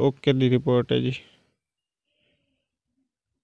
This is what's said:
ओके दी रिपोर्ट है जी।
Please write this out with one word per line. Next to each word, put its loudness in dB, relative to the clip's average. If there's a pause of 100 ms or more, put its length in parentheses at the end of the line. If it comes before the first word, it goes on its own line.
ओके 0
दी 2
रिपोर्ट 0
है 0
जी। -4 (2250)